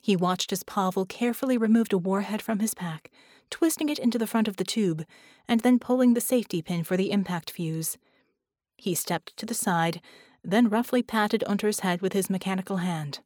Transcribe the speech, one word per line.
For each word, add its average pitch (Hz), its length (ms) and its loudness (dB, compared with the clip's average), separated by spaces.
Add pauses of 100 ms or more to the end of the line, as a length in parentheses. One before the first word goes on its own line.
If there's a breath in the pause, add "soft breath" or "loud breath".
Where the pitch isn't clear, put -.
He 202 140 4
watched 180 360 0
as 190 120 -4
Pavel 190 420 0
carefully 240 520 -2
removed 220 360 4
a 196 40 2
warhead 196 440 -2
from 220 180 -2
his 220 140 0
pack, 165 360 -8 (400 soft breath)
twisting 320 400 0
it 294 100 -2
into 240 180 0
the 226 100 -2
front 220 200 2
of 196 100 -6
the 185 60 -2
tube, 170 420 0 (420 soft breath)
and 233 140 2
then 247 180 6
pulling 247 340 4
the 233 80 2
safety 208 400 0
pin 170 220 -4
for 185 140 0
the 190 140 0
impact 180 380 -2
fuse. 160 480 -4 (800)
He 185 180 -2
stepped - 420 -6
to - 80 -10
the 233 80 -6
side, 170 480 0 (420 loud breath)
then 214 260 4
roughly 240 320 2
patted 214 440 0
Unter's 208 340 0
head 175 220 -2
with 190 120 -2
his 190 160 0
mechanical 190 480 -4
hand. 165 480 -4